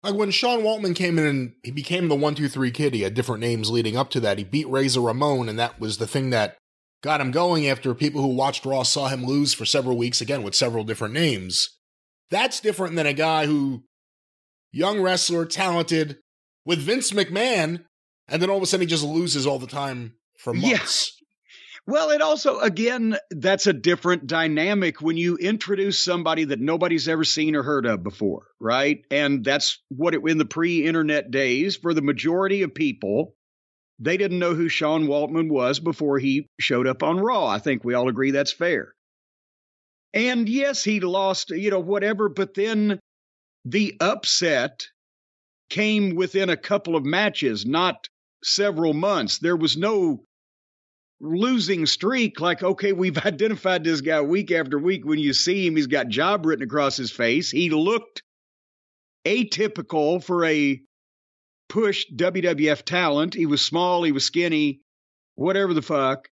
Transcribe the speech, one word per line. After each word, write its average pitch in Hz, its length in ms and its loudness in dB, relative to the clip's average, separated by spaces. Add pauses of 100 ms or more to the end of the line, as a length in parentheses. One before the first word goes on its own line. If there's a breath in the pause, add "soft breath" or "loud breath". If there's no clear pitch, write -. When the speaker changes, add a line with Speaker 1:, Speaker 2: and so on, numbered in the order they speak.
Speaker 1:
Like, 202 120 -2
when 208 160 0
Sean 240 300 2
Waltman 214 340 0
came 175 240 0
in 156 80 2
and 135 260 -2 (100)
he 123 100 -10
became 170 360 -2
the 147 60 4
one 147 220 2
two 147 120 -2
three 131 220 -2
Kid, 139 240 0
he 107 80 0
had 98 120 -2
different 117 260 -2
names 113 300 -2
leading 113 260 0
up 131 140 -2
to 131 100 -2
that. 104 180 0
He 104 60 -6
beat 139 240 -2
Razor 131 320 2
Ramon, 123 480 0
and 110 100 -6
that 117 220 -2
was 110 180 -4
the 113 80 -2
thing 135 240 -2
that 107 260 0 (460)
got 151 180 0
him 131 120 -2
going 165 360 2
after 127 260 0
people 147 280 -2
who 139 60 2
watched 131 360 0
Raw 135 200 0
saw 139 240 0
him 127 160 -4
lose 139 280 2
for - 120 -4
several 127 320 2
weeks, 120 240 -2
again, 139 240 -4
with 98 100 -6
several 117 300 0
different 110 300 -6
names. 107 640 -2 (540)
That's 226 300 0
different 190 340 -2
than 156 120 2
a 147 60 2
guy 156 340 2
who, 139 360 0 (920)
young 196 280 0
wrestler, 175 440 0
talented, 165 720 0 (460)
with 170 140 0
Vince 196 320 -2
McMahon, 190 720 0 (440)
and 160 120 0
then 185 100 2
all 196 80 2
of 190 40 0
a 180 40 -2
sudden 185 200 0
he 160 40 -4
just 156 140 0
loses 151 420 0
all 139 120 0
the 127 80 -8
time 123 480 -8 (240)
for 120 160 -6
Speaker 2:
Yeah. 220 220 2
Speaker 1:
months. - 420 -2 (720 loud breath)
Speaker 2:
Well, 302 220 2
it 294 100 4
also, 311 400 2
again, 226 560 2 (140)
that's 190 360 2
a 196 60 6
different 170 540 2
dynamic 165 720 0
when 165 160 0
you 170 220 0
introduce 196 600 0
somebody 160 460 0
that 135 160 -4
nobody's 160 480 0
ever 160 160 0
seen 156 320 0
or 139 60 0
heard 131 240 0
of 104 160 0
before, 101 460 -4 (120)
right? 135 380 0 (120)
And 143 320 2
that's 139 460 0
what 151 240 -2
it, 151 140 -2
in 160 100 2
the 151 80 2
pre-internet 160 840 0
days, 135 460 0
for 165 180 -2
the 156 80 0
majority 175 580 0
of 170 140 -4
people, 120 580 -2 (640)
they 160 200 -2
didn't 180 200 0
know 175 140 0
who 165 160 0
Sean 156 380 0
Waltman 147 420 0
was 139 320 0
before 151 380 -2
he 135 280 0 (140)
showed 127 260 0
up 131 160 -2
on 160 140 0
Raw. 202 300 0
I 104 120 0
think 131 260 -2
we 120 100 -2
all 123 160 2
agree 135 220 0
that's 139 200 0
fair. 165 400 -2 (1200)
And 233 340 0
yes, 277 380 0
he 208 160 0
lost, 185 480 0
you 196 220 -2
know, 190 100 0
whatever, 202 480 0
but 190 240 -4
then 208 480 0 (640)
the 127 340 0
upset 156 880 0 (840)
came 208 460 0
within 185 340 0
a 165 80 2
couple 170 380 -2
of 139 100 0
matches, 147 580 0
not 165 440 0 (360)
several 170 480 0
months. 160 460 0
There 170 180 0
was 160 220 0
no 180 460 0 (960)
losing 180 640 0
streak, 226 560 0
like, 170 220 0
okay, 190 300 0
we've 180 260 0
<laughs> - 80 -2
identified 185 580 0
this 160 160 0
guy 156 200 0
week 170 300 0
after 151 280 0
week. 175 260 -2
When 151 140 0
you 143 140 2
see 185 340 0
him, 160 100 2
he's 147 100 2
got 127 220 0
job 160 380 0
written 147 180 0
across 135 320 0
his 120 140 -6
face. 120 400 0
He 160 200 2
looked 180 520 0 (1040)
atypical 180 960 0
for 175 220 0
a 143 360 2 (880)
pushed 202 480 -2
W 175 260 0
W 156 280 2
F 147 140 -2
talent. 165 500 0
He 165 120 -2
was 143 140 2
small, 175 420 2
he 160 100 2
was 135 120 0
skinny, 156 560 0 (540)
whatever 190 400 0
the 151 80 0
fuck. 135 540 -2